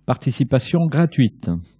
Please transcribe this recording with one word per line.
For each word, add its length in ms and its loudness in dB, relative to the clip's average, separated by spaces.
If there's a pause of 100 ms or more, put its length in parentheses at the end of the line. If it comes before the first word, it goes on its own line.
participation 800 0
gratuite. 640 0 (300)